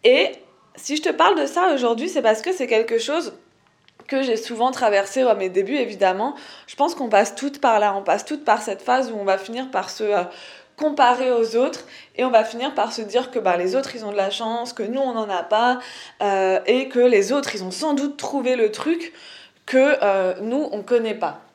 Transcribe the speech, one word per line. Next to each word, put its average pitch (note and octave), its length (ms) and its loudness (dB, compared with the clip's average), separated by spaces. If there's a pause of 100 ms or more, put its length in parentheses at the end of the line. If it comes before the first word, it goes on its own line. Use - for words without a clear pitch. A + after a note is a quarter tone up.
Et C#4 260 6 (440)
si - 200 -6
je D4+ 60 -2
te F4 80 -2
parle E4+ 280 4
de C#4+ 80 0
ça F4 280 2
aujourd'hui, A#3+ 340 0
c'est D4+ 140 -2
parce A3 200 2
que F#4 120 -4
c'est C#4+ 120 -4
quelque A3+ 320 0
chose C#4 360 -4 (720)
que C4+ 140 0
j'ai A#3+ 160 0
souvent A#3 340 -2
traversé A3 520 0
à A#3 120 4
mes F#3+ 140 -4
débuts, G3 260 0
évidemment. G#3 580 0 (340)
Je - 100 -20
pense E4+ 180 0
qu'on B3 140 -6
passe G#3 260 4
toutes C#4 240 -8
par A3 220 4
là, G#3 120 2
on G3 100 -4
passe F#3+ 200 0
toutes D4 220 -8
par A3 160 4
cette G3 200 -6
phase B3 300 0
où A3 60 -8
on G3+ 80 -6
va G3 120 2
finir A#3+ 320 -8
par F#3+ 200 -6
se, - 160 -6
euh, G3+ 180 2 (540)
comparer C4 520 2
aux A3+ 280 0
autres C#4+ 240 0 (340)
et B3 80 0
on B3+ 60 0
va A3 160 4
finir A#3+ 280 -6
par A3 200 -2
se A#3 80 -8
dire A3+ 300 -2
que, B3 80 -2
bah, F#3 180 2
les F#3 180 0
autres, C4+ 220 -2
ils A3 80 -12
ont G3+ 60 -6
de G#3 40 -6
la G3 140 0
chance, A#3 420 -6
que A3+ 120 -8
nous, A#3+ 180 -4
on C4 120 -2
n'en A3 160 -4
a F3+ 140 -2
pas, A#3+ 360 2 (420)
euh, F#3+ 460 2
et B3+ 200 2
que B3 120 -2
les A#3 340 6
autres, C#4 200 -2
ils F#3+ 120 -8
ont F#3 60 -8
sans D4 240 -2
doute C#4+ 200 -2
trouvé B3+ 400 -2
le A3 160 2
truc E4+ 400 -4 (540)
que, C4+ 360 4
euh, F#3+ 380 2
nous, A#3+ 320 -2
on G#3 120 -6
connaît A3+ 320 0
pas. - 260 -6 (140)